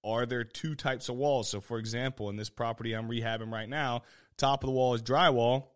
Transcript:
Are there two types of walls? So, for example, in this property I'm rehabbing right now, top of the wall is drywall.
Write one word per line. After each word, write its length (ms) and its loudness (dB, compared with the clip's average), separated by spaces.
Are 200 2
there 200 0
two 320 -6
types 320 -2
of 80 -4
walls? 340 2
So, 100 -4
for 180 -6
example, 520 -4
in 60 -6
this 140 -6
property 420 -4
I'm 160 -4
rehabbing 440 -2
right 160 -6
now, 340 -2
top 260 2
of 60 -2
the 40 0
wall 220 4
is 80 -2
drywall. 640 4